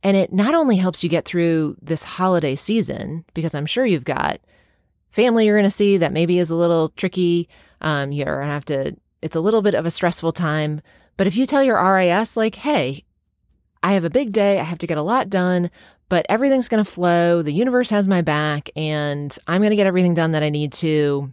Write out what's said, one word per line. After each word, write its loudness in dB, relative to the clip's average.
And 4
it 0
not 2
only 2
helps 0
you -2
get 0
through -2
this -4
holiday -2
season, -4
because -4
I'm -4
sure 0
you've 0
got -4
family 2
you're 4
gonna 4
see 2
that 2
maybe 2
is 0
a -2
little 2
tricky. -2
Um, -4
you're -4
gonna -4
have -6
to, -4
it's -6
a 0
little 2
bit 2
of 0
a 0
stressful 0
time. -2
But 0
if -2
you 2
tell 2
your 2
R 2
A 4
S, 0
like, -2
"Hey, -2
I 2
have 2
a -2
big 0
day, 2
I -4
have -8
to -6
get -2
a -2
lot -2
done, 0
but 0
everything's 2
gonna 0
flow, 2
the -4
universe 0
has 2
my 2
back, -2
and -4
I'm 0
gonna 2
get 4
everything 2
done 2
that 0
I 0
need -2
to 0